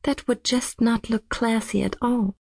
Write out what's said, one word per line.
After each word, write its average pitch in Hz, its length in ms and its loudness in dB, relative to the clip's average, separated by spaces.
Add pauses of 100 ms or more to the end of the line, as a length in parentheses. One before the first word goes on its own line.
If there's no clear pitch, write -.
That - 240 -2
would 247 160 0
just - 380 0
not 233 280 2
look 220 200 -2
classy 226 540 0
at 190 180 -2
all. 240 440 0